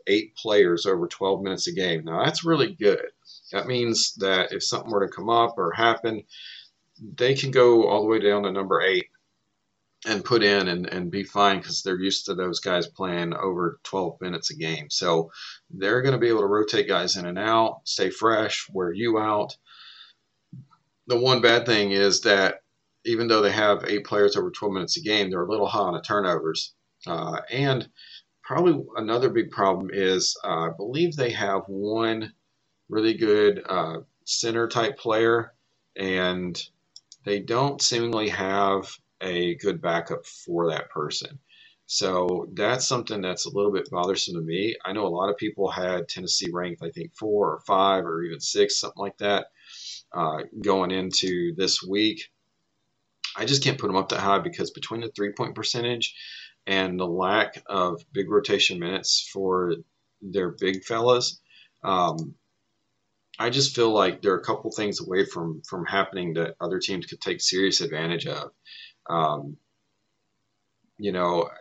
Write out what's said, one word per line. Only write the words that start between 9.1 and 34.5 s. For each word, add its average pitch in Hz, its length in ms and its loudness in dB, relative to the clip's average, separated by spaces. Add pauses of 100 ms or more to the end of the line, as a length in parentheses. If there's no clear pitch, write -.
and 104 200 -2
put 117 180 4
in 101 240 4
and, 87 200 -2
and 90 220 -6
be 98 140 -4
fine 98 380 2
'cause 85 200 -8
they're 95 180 -2
used 95 260 -2
to 95 100 -4
those 90 240 -2
guys 87 280 0
playing 87 460 -4
over 90 500 -4
twelve 90 360 -4
minutes 90 320 -6
a 76 40 -12
game. 78 340 -6
So 82 420 0 (380)
they're 98 320 0
gonna 131 160 2
be 117 100 2
able 113 140 4
to 101 60 2
rotate 107 420 2
guys 90 260 0
in 90 100 -6
and 90 140 -6
out, 113 460 2
stay 95 240 0
fresh, 110 600 0
wear 92 220 -2
you 110 260 0
out. 107 380 0 (1500)
The 120 100 2
one 123 240 4
bad 120 240 6
thing 104 260 2
is 98 300 4
that 98 400 4 (440)
even 117 220 0
though 110 140 6
they 101 100 6
have 104 360 2
eight 101 180 -2
players 101 300 4
over 90 160 -2
twelve 101 220 -4
minutes 87 240 -2
a 85 40 -8
game, 101 280 0
they're 92 140 -2
a 90 60 -4
little 104 180 0
high 101 120 -2
on 92 140 0
the 82 80 -6
turnovers. 87 720 -2 (340)
Uh, 82 320 -6 (100)
and 131 400 0 (540)
probably 151 400 2 (140)
another 117 320 2
big 104 220 0
problem 95 400 0
is, 95 520 0
uh, 82 240 -2
I - 80 -6
believe 143 400 -2
they 123 160 0
have 98 360 -2
one 110 680 -2 (560)
really 110 260 2
good, 104 520 4
uh, 82 320 -2 (260)
center 117 420 0